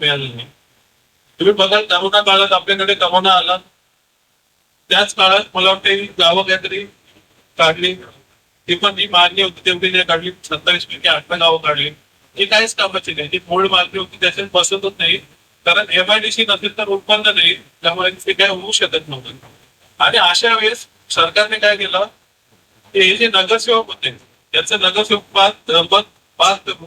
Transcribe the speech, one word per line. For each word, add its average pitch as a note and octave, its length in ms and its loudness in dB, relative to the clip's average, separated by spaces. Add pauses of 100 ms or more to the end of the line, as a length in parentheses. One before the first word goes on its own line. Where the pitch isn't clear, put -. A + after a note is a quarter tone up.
मिळालं C#3 360 -4
नाही. A#2+ 120 -14 (920)
तुम्ही G3 140 4
बघाल, G3+ 300 2
करोना G3 360 0
काळात G3 320 2
आपल्याकडे G3 420 0
करोना F#3+ 360 2
आला, F3+ 260 2 (1300)
त्याच G3+ 260 0
काळात G3 260 4 (140)
मला F#3 140 2
वाटतं F#3+ 220 0
ही G3 120 0
गावं F3+ 400 2
काहीतरी F#3+ 420 -4 (760)
काढली, E3+ 360 0 (760)
ती F3 60 -2
पण G3 200 -2
जी G3+ 120 -4
मागणी F3+ 360 2
होती F#3 240 -6
तेवढी F#3 240 0
नाही F#3 140 0
काढली, E3+ 260 -2 (140)
सत्तावीस E3+ 420 -2
पैकी - 220 -6
अठरा D#3+ 280 -2
गावं E3 220 2
काढली, D3+ 320 -2 (480)
ती G3 60 0
काहीच A3 300 0
कामाची F#3 400 -4
नाही. D3 140 -8
ती F3+ 100 -4 (100)
मूळ F#3 200 2
मागणी F3+ 300 -2
होती, F#3 220 -10
त्याच्यात F#3 340 -2
बसतच G3 440 0
नाही, E3 180 0 (500)
कारण F#3 240 2
एमआयडीसी G#3+ 580 0
नसेल G3+ 300 -4
तर G#3+ 60 -4
उत्पन्न G#3 500 0
नाही, E3 200 2
त्यामुळे F3+ 560 -4 (160)
ते F#3+ 60 0
काय F#3+ 160 0
होऊ G3 240 -8
शकत D#3+ 360 -2
नव्हतं. C3 220 -14 (680)
आणि - 200 0
अशा A3+ 360 2
वेळेस A3 320 -2 (240)
सरकारने G#3 480 0
काय G#3 180 2
केलं, G3 300 -2 (880)
ते G3 60 4
हे F#3+ 160 4
जे A3+ 100 2
नगरसेवक A3 600 0
होते, - 240 -10 (420)
त्याचं E3 280 -2
नगरसेवक G#3 420 0 (120)
पाच, G3+ 180 4 (160)
अ, E3 140 2
पद F#3 200 2 (360)
पाच F#3+ 280 2
करून F3 200 -10